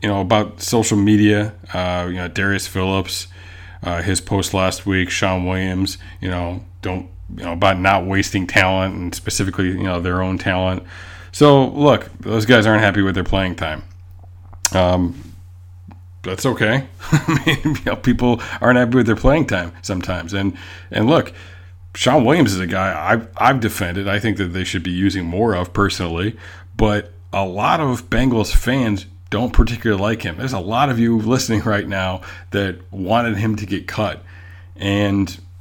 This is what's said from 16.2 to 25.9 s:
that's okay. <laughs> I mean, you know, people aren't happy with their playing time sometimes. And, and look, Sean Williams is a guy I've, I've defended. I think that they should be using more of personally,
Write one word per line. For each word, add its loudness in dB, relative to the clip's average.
that's -4
okay. 0
<laughs> -10
I 0
mean, 0
you -8
know, -2
people 2
aren't 6
happy 2
with 4
their 4
playing 2
time -2
sometimes. -6
And, -2
and 0
look, 2
Sean 4
Williams 4
is -2
a -4
guy -2
I've, 0
I've 2
defended. -2
I 0
think 0
that -2
they -4
should -4
be -4
using 0
more 0
of -4
personally, -2